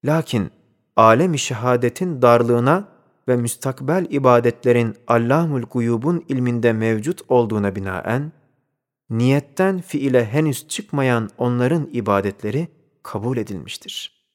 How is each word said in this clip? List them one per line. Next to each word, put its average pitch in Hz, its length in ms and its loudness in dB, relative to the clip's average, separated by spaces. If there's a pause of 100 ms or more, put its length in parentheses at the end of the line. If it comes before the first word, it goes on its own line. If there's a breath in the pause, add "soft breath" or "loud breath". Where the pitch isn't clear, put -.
Lakin 131 460 -2 (460)
alem-i 131 420 6
şehadetin 123 840 -2
darlığına 120 640 4 (400)
ve 127 80 2
müstakbel 135 760 -4
ibadetlerin 120 840 2 (100)
Allamul 127 560 0
Guyub'un 120 680 -2
ilminde 120 440 0
mevcut 113 560 -2
olduğuna 107 480 0
binaen, 104 560 -4 (800)
niyetten 143 680 0
fiile 131 440 0
henüz 139 440 -2
çıkmayan 127 680 -2
onların 123 540 0
ibadetleri 104 760 -2 (340)
kabul 117 340 -6
edilmiştir. - 880 -12 (100)